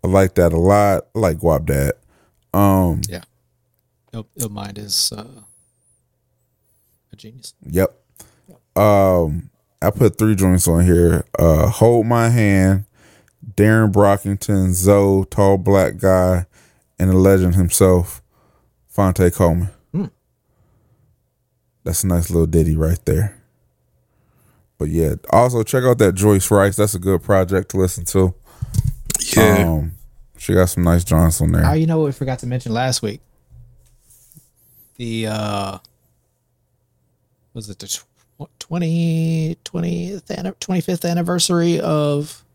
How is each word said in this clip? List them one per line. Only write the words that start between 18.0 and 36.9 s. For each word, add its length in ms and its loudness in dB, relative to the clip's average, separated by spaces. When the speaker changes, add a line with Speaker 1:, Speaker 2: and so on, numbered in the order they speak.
Speaker 1:
Fonte 420 0
Coleman. 380 0
Speaker 2:
Hmm. 140 -6
Speaker 1:
That's 200 -6
a 40 -2
nice 240 -2
little 160 2
ditty 280 0
right 300 0
there. 320 -2
But 100 -6
yeah, 240 -2
also 320 2
check 220 -2
out 160 2
that 160 4
Joyce 340 2
Rice. 280 2
That's 180 0
a 40 -8
good 220 -2
project 480 0
to 80 -6
listen 280 -2
to. 280 0
Speaker 3:
Yeah. 340 4
Speaker 1:
Um, 220 -4
she 160 -4
got 140 2
some 140 -2
nice 200 2
joints 360 2
on 120 0
there. 160 2
Speaker 2:
Oh, 60 2
you 120 0
know 140 0
what 60 0
we 80 -4
forgot 260 -8
to 80 -12
mention 260 -6
last 300 -4
week? 180 -8
The, 320 -6
uh, 500 -6